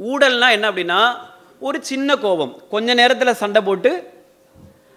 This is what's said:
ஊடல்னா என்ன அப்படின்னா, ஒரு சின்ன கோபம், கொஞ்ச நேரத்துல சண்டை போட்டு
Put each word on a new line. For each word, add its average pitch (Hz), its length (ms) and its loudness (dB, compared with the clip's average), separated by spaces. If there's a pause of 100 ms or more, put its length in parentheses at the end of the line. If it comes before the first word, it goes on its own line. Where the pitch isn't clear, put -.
ஊடல்னா 254 460 2
என்ன 214 200 0
அப்படின்னா, 185 420 0 (480)
ஒரு 269 240 -6
சின்ன 277 320 -2
கோபம், 165 540 -2
கொஞ்ச 226 240 -2
நேரத்துல 247 360 4
சண்டை 208 320 0
போட்டு 196 500 -2 (840)